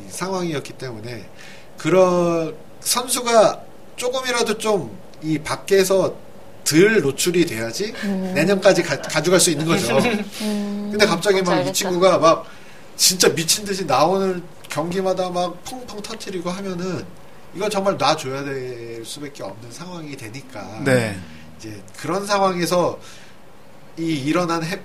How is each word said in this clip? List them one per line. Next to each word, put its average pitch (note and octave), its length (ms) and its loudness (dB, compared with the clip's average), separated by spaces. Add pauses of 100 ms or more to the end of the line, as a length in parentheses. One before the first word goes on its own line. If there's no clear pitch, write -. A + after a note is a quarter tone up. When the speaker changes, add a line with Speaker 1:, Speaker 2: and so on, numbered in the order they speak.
(100)
Speaker 1:
상황이었기 F3+ 640 -4
때문에 A2+ 500 -12 (540)
그런 F3 760 4 (260)
선수가 A#3 840 4 (340)
조금이라도 B3 600 -2
좀 F#3 480 -2 (160)
이 D#3 160 0
밖에서 F#3+ 760 2 (480)
덜 F#3+ 380 8
노출이 E3 460 2
돼야지 A#2 440 -4 (140)
Speaker 2:
음. F#3+ 300 -2
Speaker 1:
내년까지 F3+ 480 4
가-, D3 180 -2
가져갈 F3 400 2
수 F3+ 100 4
있는 D#3 140 0
거죠. G3 320 2
Speaker 2:
<laughs> A3 460 0
음. G#3 480 -4
Speaker 1:
근데 G#3 160 4
갑자기 F#3+ 340 4
Speaker 2:
뭔지 F3+ 100 2
Speaker 1:
막 F#3 60 4
이 - 40 4
Speaker 2:
알겠다. F#3+ 120 0
Speaker 1:
친구가 F#3 460 4
막 D#3 260 4 (520)
진짜 C3+ 380 4
미친 E3 300 -2
듯이 F#3+ 220 -4
나오는 F3+ 560 2 (260)
경기마다 F3+ 640 -2
막 F3+ 340 -4
펑펑 B3 380 -12
터뜨리고 F#3 480 -8
하면은 F3+ 520 -6 (520)
이건 G#3 160 -2
정말 G3 260 0
놔줘야 C#3 480 0
될 A#2+ 600 -8
수밖에 C#3+ 360 -12
없는 A#2 300 -12
상황이 D#3+ 440 -12
되니까 G#2+ 680 -12
Speaker 3:
네. A#2 340 2 (400)
Speaker 1:
이제 G#2+ 220 -14 (160)
그런 F#3 300 -4
상황에서 F3+ 720 2 (1000)
이 E3 40 -4
일어난 E3 600 0
해-, F3+ 220 -6